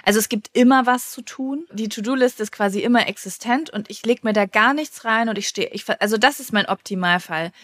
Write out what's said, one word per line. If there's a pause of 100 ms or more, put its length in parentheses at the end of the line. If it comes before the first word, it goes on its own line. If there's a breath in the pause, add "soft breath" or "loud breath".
also
es
gibt
immer
was
zu
tun.
Die
To-Do-Liste
ist
quasi
immer
existent
und
ich
leg
mir
da
gar
nichts
rein
und
ich
steh,
ich
ver-,
also
das
ist
mein
Optimalfall. (120)